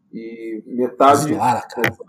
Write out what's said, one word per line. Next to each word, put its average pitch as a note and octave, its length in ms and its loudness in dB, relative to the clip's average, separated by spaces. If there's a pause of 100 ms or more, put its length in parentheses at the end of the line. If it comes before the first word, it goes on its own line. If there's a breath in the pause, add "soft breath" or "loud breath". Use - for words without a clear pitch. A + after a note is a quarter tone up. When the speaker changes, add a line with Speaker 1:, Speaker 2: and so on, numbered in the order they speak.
(120)
Speaker 1:
e A2+ 540 -12
metade C3+ 680 2
Speaker 2:
Zoar C#3 240 0
a - 100 -10
cara, - 240 -2
né? - 60 -10 (100)